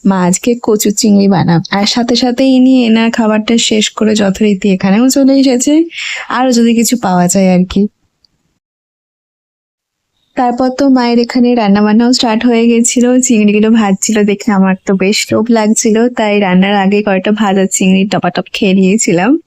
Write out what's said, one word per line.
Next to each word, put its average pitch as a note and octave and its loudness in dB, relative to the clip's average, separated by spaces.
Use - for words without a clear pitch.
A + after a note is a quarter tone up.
মা G3 2
আজকে F#3 -2
কচু G#3+ 0
চিংড়ি G3+ 2
বানাবে। F3+ 0
আর G3+ -2
সাথে A#3+ -2
সাথে B3 -2
ইনি B3+ 4
এনার A3+ 2
খাবারটা G#3+ 0
শেষ G#3+ -2
করে G#3+ -2
যথারীতি G3+ -2
এখানেও F#3+ 0
চলে C4+ 2
এসেছে, C4 0
আরো B3+ -2
যদি A#3 2
কিছু A3+ 0
পাওয়া F3+ 0
যায় F#3+ 2
আর F3+ 2
কি। G3 -2
তারপর B3 0
তো C#4 0
মায়ের A#3+ 2
এখানে A#3+ 0
রান্নাবান্নাও G#3+ 2
স্টার্ট A#3 -2
হয়ে A#3 2
গেছিল, A#3 0
চিংড়িগুলো G#3+ 2
ভাজছিল G#3+ 0
দেখে G3+ -2
আমার F#3+ 2
তো - -4
বেশ F#3+ -2
লোভ A3 -2
লাগছিল, A3 0
তাই A3 -2
রান্নার F#3+ 0
আগে G3+ 0
কয়েকটা G3 -2
ভাজা G3 0
চিংড়ি F#3+ 0
টপাটপ - -4
খেয়ে G3 -2
নিয়েছিলাম। F#3+ 0